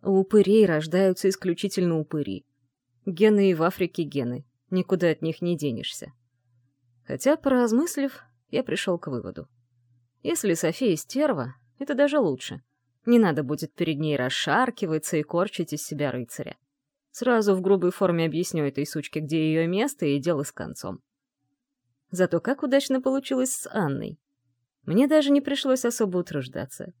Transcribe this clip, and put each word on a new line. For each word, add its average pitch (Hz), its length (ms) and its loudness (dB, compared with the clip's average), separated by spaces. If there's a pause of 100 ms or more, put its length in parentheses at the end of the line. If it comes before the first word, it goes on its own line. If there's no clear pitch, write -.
У 196 180 2
упырей 202 460 6
рождаются 180 640 2
исключительно 180 680 -2
упыри. 147 460 -6 (600)
Гены 196 460 4
и - 20 4
в 160 100 0
Африке 175 400 -2
гены. 131 420 -4 (240)
Никуда 180 400 0
от 156 120 -2
них 160 200 -4
не 175 160 0
денешься. - 540 -6 (920)
Хотя, 254 320 0
поразмыслив, 262 880 0 (260)
я - 140 -2
пришёл 196 360 -2
к - 80 -12
выводу. 117 400 -10 (760)
Если 226 320 0
София 170 420 0
стерва, 160 600 -2 (240)
это 277 160 -4
даже 285 240 4
лучше. 147 420 -2 (440)
Не 240 140 6
надо 160 240 2
будет 147 300 -6
перед 160 260 -2
ней 151 160 0
расшаркиваться 156 1000 -2
и 151 60 0
корчить 175 500 -2
из 147 120 -8
себя 143 260 -4
рыцаря. 123 460 -10 (540)
Сразу 220 440 2
в 185 60 -2
грубой 180 300 2
форме 170 340 2
объясню 160 400 -2
этой 143 200 -4
сучке, - 340 -8
где 156 180 -4 (160)
её 165 140 0
место, 202 380 -2
и 143 140 2
дело 147 240 -2
с - 80 -10
концом. - 480 -10 (1120)
Зато 175 280 0
как 277 240 -2
удачно 269 380 2
получилось 262 520 -2
с - 160 -10
Анной. 143 480 -4 (680)
Мне 233 220 4
даже 285 240 4
не 285 100 6
пришлось 269 440 -2
особо 214 320 -2
утруждаться. 143 840 -8